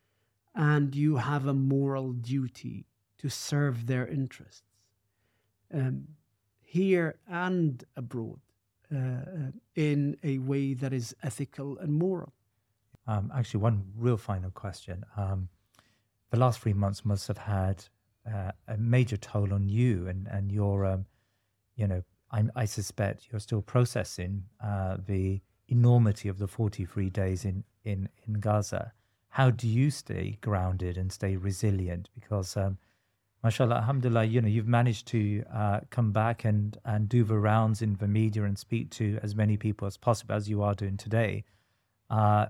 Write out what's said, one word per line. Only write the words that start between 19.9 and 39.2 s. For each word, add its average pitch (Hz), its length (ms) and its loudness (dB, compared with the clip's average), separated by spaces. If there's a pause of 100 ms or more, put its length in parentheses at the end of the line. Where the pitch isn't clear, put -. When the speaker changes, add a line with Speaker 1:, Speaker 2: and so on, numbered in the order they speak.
Speaker 2:
and, 92 220 -6
and 98 220 -4
your, 98 360 2
um, 95 180 0 (720)
you 113 100 0
know, 92 160 0 (280)
I'm, 110 260 2
I 123 80 0
suspect - 640 -4
you're 110 100 -6
still 104 220 -2
processing, 101 800 -2 (180)
uh, 98 420 -2
the 95 360 -2 (280)
enormity 120 600 6
of 95 100 -6
the 101 100 -2
forty-three 98 600 -2
days 95 340 -2
in, 98 200 -4 (200)
in, 98 240 -4 (180)
in 110 140 -4
Gaza. 104 520 0 (360)
How 131 220 4
do 113 180 0
you 127 220 4
stay 101 500 -6
grounded 92 560 0
and 92 160 -4
stay 95 240 -2
resilient? 92 800 -2
Because, - 420 -6
um, 95 220 0 (640)
mashallah, 117 340 4
alhamdulillah, 120 480 2
you 113 160 2
know, 110 80 2
you've 110 200 2
managed 120 400 2
to, 104 440 0
uh, 104 280 0 (100)
come 113 220 2
back 113 340 0
and, 104 380 0
and 107 240 0
do 120 160 4
the 110 120 2
rounds 107 460 4
in 104 140 0
the 101 120 -2
media 107 360 2
and 98 140 -2
speak 117 320 -6
to 107 320 -2